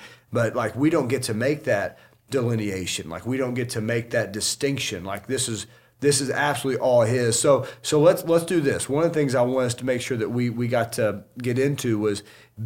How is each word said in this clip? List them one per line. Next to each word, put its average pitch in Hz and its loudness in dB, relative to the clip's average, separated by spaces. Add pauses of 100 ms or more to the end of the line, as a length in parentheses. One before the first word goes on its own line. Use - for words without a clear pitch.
(320)
But, 113 0
like, 110 -2
we 143 2
don't 147 0
get 123 -2
to 113 -4
make 143 -2
that 98 0 (320)
delineation. 104 -2
Like, 85 -10
we 127 -2
don't 127 -2
get 120 -4
to 113 -6
make 117 -2
that 107 0
distinction. 110 -4
Like, 98 -8
this 123 -2
is, 104 -6 (320)
this 143 2
is 131 -4
absolutely 139 -2
all 123 4
his. 117 2
So, 131 4 (140)
so - 2
let's, 180 6
let's 165 2
do 170 2
this. 127 0
One 143 0
of 170 4
the - -4
things 143 2
I 127 4
want 127 2
us 120 0
to 127 -10
make 127 0
sure 123 -4
that 110 -2
we, 120 0
we 117 -2
got 117 0
to 104 0 (140)
get 123 -2
into 131 0
was 104 -2 (420)